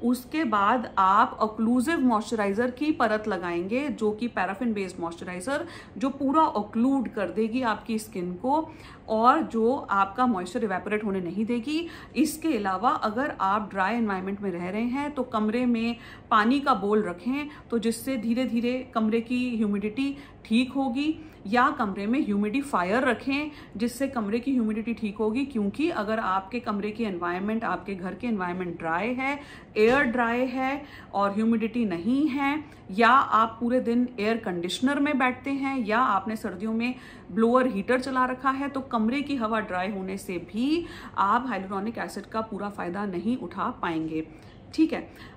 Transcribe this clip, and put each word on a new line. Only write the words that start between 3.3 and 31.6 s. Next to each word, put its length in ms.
जो 220
कि 180
पैराफिन 440
बेस्ड 280
moisturizer, 640
जो 120
पूरा 320
occlude 680
कर 200
देगी 340
आपकी 360
skin 360
को 360
और 340
जो 480
आपका 360
moisture 380
evaporate 400
होने 160
नहीं 260
देगी। 420
इसके 400
अलावा 340
अगर 500
आप 300
dry 240
environment 460
में 100
रह 200
रहे 120
हैं 320
तो 80
कमरे 440
में 300
पानी 300
का 140
बोल 280
रखें, 460
तो 80
जिससे 380
धीरे 280
धीरे 500
कमरे 260
की 360
humidity 600
ठीक 280
होगी, 460
या 240
कमरे 360
में 180
ह्यूमिडिफायर 800
रखें 480
जिससे 320
कमरे 320
की 120
humidity 420
ठीक 220
होगी। 280
क्योंकि 460
अगर 280
आपके 420
कमरे 300
की 140
environment, 600
आपके 300
घर 200
के 120
environment 520
dry 360
है, 260
air 260
dry 440
है 380
और 160
humidity 540